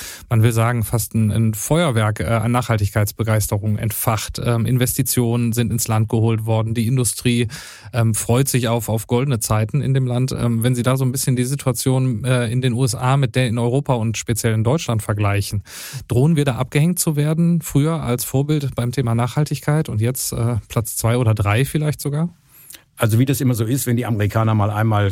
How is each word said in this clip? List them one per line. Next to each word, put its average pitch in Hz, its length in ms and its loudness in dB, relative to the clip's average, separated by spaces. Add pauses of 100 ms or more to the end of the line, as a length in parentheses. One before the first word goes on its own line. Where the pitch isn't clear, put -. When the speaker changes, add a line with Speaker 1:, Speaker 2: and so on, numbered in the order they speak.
(300)
Speaker 1:
man 110 140 4
will 120 80 4
sagen, 113 320 0
fast - 320 -4
ein, 107 160 2
ein 110 220 2
Feuerwerk, 113 680 0
äh, - 60 -2
an 117 260 0
Nachhaltigkeitsbegeisterung 107 1300 0
entfacht. - 680 -4
Ähm, 117 220 0
Investitionen 120 880 0
sind 117 180 0
ins 113 160 -2
Land 110 220 0
geholt 113 360 0
worden. 113 280 0
Die 113 140 0
Industrie, 120 600 0 (460)
ähm, 113 200 2
freut 123 340 2
sich 120 200 0
auf, 117 220 -2
auf 110 180 -2
goldene 123 320 0
Zeiten 110 420 0
in 127 120 0
dem 135 140 0
Land. 127 240 0
Ähm, 117 320 0
wenn 127 120 2
Sie 120 80 0
da 127 140 2
so 135 60 0
ein 127 80 2
bisschen 131 240 0
die 123 100 0
Situation, 131 800 -2
äh, 123 280 0
in 127 100 0
den 127 120 2
U 120 100 0
S 117 120 0
A 127 220 0
mit 131 180 0
der 127 120 2
in 117 100 0
Europa 123 360 0
und 113 240 -2
speziell 113 360 -2
in 110 100 2
Deutschland 120 380 0
vergleichen, 101 600 -2 (440)
drohen 139 280 4
wir 143 100 2
da 131 100 0
abgehängt 147 440 0
zu 160 160 0
werden, 160 460 2
früher 151 400 0
als 123 240 -2
Vorbild 143 500 0
beim 120 160 -2
Thema 120 240 0
Nachhaltigkeit 147 720 0
und 104 120 -2
jetzt, 123 320 -2
äh, 120 240 0 (100)
Platz - 300 -4
zwei 117 200 2
oder 110 160 2
drei 107 320 2
vielleicht 151 360 -2
sogar? 151 280 -2 (640)
Speaker 2:
Also 110 220 2
wie 127 80 4
das 139 160 0
immer 127 140 2
so 113 100 0
ist, 131 220 -2
wenn 120 100 2
die 120 80 -2
Amerikaner 110 480 2
mal 104 160 2
einmal, 104 420 2